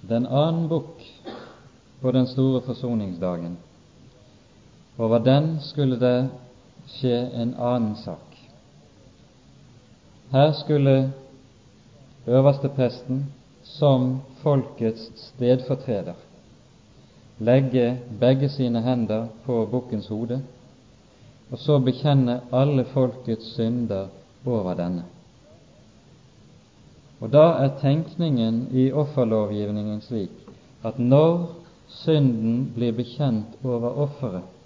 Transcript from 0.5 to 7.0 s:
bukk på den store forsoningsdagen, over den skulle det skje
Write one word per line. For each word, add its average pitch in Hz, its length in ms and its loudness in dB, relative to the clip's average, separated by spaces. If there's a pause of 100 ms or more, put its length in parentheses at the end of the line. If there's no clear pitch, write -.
bukk - 360 -6 (960)
på 127 120 0
den 127 140 4
store 131 400 0
forsoningsdagen, 90 880 -4 (1400)
over 113 240 2
den 147 400 2
skulle 135 340 -2
det 123 320 2 (640)
skje 123 280 -2 (200)